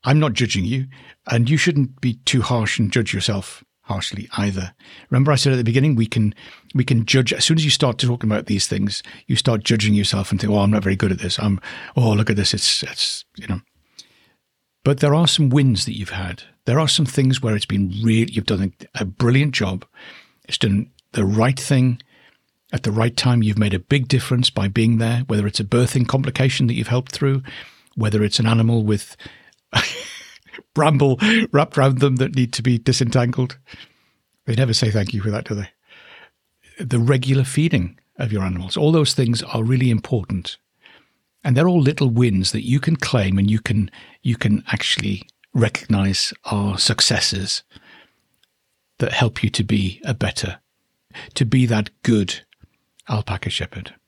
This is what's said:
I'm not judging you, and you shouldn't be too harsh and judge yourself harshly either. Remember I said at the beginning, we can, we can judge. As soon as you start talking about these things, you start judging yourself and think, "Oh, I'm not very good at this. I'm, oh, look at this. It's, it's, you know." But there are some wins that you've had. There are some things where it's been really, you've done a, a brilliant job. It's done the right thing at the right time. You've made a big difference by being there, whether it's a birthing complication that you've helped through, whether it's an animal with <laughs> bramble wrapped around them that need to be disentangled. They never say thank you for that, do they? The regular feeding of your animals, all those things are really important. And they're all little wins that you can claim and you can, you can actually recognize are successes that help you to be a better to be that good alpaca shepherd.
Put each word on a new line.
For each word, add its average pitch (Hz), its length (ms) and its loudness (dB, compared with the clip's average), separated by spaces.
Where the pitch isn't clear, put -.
I'm 143 160 4
not 151 120 0
judging 104 320 -2
you, 131 220 -2
and 117 200 2
you 156 80 2
shouldn't 143 420 0
be 123 140 -2
too 127 160 2
harsh 113 380 -2
and 104 120 2
judge 120 220 0
yourself 98 500 -4
harshly 101 480 -6
either. 95 380 -4
Remember 139 220 4
I 139 40 4
said 135 160 2
at 131 40 2
the 123 80 -2
beginning, 131 320 2
we 113 100 2
can, 107 280 0
we 127 100 2
can 117 220 2
judge. 127 260 2
As - 120 -2
soon 165 120 4
as 160 80 2
you 147 60 2
start 127 280 0
talking 120 320 0
about 107 160 -2
these 101 200 -2
things, 101 360 -4
you - 80 0
start 107 300 0
judging 107 300 2
yourself 98 360 0
and 98 100 -2
think, 104 120 0
"Oh, 104 60 4
I'm 101 120 4
not 104 120 2
very 95 140 0
good 98 160 0
at 87 60 -4
this. - 200 -6
I'm, 101 220 0
oh, 117 160 2
look 107 180 0
at 101 60 2
this. 101 180 0
It's, - 280 -2
it's, - 420 -6
you - 100 -16
know." - 140 -6
But 135 160 2
there 147 140 4
are 165 120 4
some 147 220 2
wins 131 360 4
that - 120 -6
you've 101 140 -8
had. 92 340 -8
There 123 140 2
are 156 100 2
some 147 180 2
things 131 360 0
where 110 140 0
it's 104 100 -4
been 98 260 0
really, 113 280 2
you've 110 160 -4
done 98 260 -2
a, - 80 -6
a - 20 -4
brilliant 127 480 0
job. 95 320 -4
It's - 140 -8
done 104 320 0
the 104 120 0
right 110 340 0
thing 127 420 0
at - 120 -6
the 107 80 -2
right 113 240 -2
time. 120 260 2
You've 104 160 0
made 104 160 0
a 92 40 -2
big 135 280 0
difference 123 440 0
by 98 180 -2
being 113 300 2
there, 117 280 0
whether 104 200 0
it's 104 140 -4
a 107 40 -2
birthing 120 420 2
complication 131 640 0
that 117 60 0
you've 117 140 -4
helped 127 240 -2
through, 135 300 -2
whether 107 260 0
it's 104 160 0
an 113 80 2
animal 113 380 2
with 107 320 -2
<laughs> - 1000 -10
bramble 143 440 4
wrapped 147 240 2
around 135 240 2
them 135 160 4
that 131 200 -2
need 123 180 0
to - 80 -6
be 120 160 2
disentangled. 123 800 0
They 117 80 -2
never 120 180 2
say 110 180 0
thank 101 220 -2
you 107 100 -4
for 107 80 -2
that, - 180 -6
do 113 60 -6
they? 101 140 -8
The 123 140 -2
regular 131 460 2
feeding 139 540 0
of 113 160 -4
your 101 100 -2
animals, 95 340 -4
all 156 160 2
those 160 220 2
things 117 280 0
are 117 200 -4
really 123 280 2
important. 104 680 -4
And 127 120 2
they're 160 120 4
all 175 120 4
little 139 300 2
wins 110 420 2
that 110 140 -6
you 131 140 2
can 165 160 0
claim 98 420 0
and 98 120 4
you 110 100 2
can, 104 300 -2
you 117 140 -2
can - 360 0
actually - 500 -4
recognize 98 800 0
are 101 340 -2
successes - 840 0
that - 140 -2
help - 300 0
you - 80 0
to - 140 -2
be 98 400 -2
a 131 100 -4
better - 460 -6
to 139 100 0
be 123 220 2
that 107 240 -2
good 104 380 0
alpaca 104 420 -6
shepherd. - 440 -10